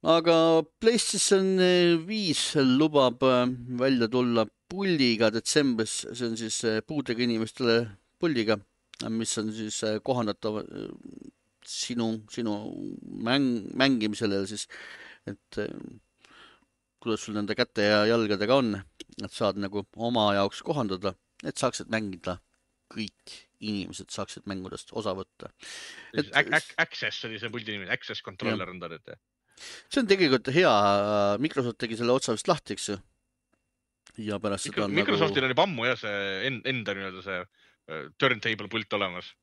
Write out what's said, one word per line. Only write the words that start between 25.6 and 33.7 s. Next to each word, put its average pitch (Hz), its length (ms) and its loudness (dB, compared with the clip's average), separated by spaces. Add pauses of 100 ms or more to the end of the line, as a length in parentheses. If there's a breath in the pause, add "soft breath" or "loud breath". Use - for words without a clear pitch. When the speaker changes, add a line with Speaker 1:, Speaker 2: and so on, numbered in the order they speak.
Speaker 2:
Siis 147 140 -2
Speaker 1:
Et - 100 -14
Speaker 2:
ac-, 147 220 2
ac-, - 160 -4 (100)
Access - 440 -6
oli 110 120 -8
see 110 120 -8
puldi 110 240 -8
nimi, 92 160 -10
Access - 320 -8
Controller 104 440 -6
Speaker 1:
Jah. 92 60 -14
Speaker 2:
on 90 80 -12
ta 85 100 -10
nüüd, 78 220 -18
jah? - 60 -20 (720 loud breath)
Speaker 1:
See 269 100 2
on 202 80 0
tegelikult 139 440 4
hea, 165 180 6 (680)
Microsoft 123 400 -2
tegi 113 160 -6
selle 120 180 2
otsa 123 180 0
vist - 160 -4
lahti, 143 260 -2
eks - 140 -8
ju? 101 80 -4 (1300)